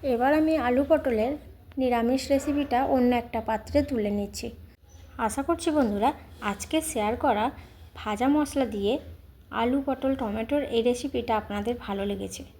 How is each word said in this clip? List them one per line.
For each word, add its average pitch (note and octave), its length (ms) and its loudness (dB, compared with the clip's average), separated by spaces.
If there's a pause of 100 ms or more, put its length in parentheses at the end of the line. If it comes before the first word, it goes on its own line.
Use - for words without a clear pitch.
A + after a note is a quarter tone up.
এবার B3+ 300 2
আমি D#4 240 4
আলু B3 260 2
পটলের C#4 500 2 (440)
নিরামিষ B3 520 2
রেসিপিটা C#4 560 2
অন্য B3 300 4
একটা A#3 260 -2
পাত্রে G#3+ 420 -2
তুলে A3+ 280 0
নিচ্ছি। G3+ 360 -4 (720)
আশা A3+ 260 -2
করছি E4 280 0
বন্ধুরা, A#3 380 2 (320)
আজকে G#3 400 -4
শেয়ার A3 360 -2
করা A3+ 280 2 (500)
ভাজা G#3+ 320 -2
মশলা C#4+ 380 2
দিয়ে G#3 280 0 (580)
আলু, B3 300 0
পটল, C4+ 340 -2
টমেটোর A3+ 480 -2
এই A#3 180 0
রেসিপিটা A#3+ 560 0
আপনাদের G#3 420 -4
ভালো G3 260 -4
লেগেছে। G3 380 -6 (160)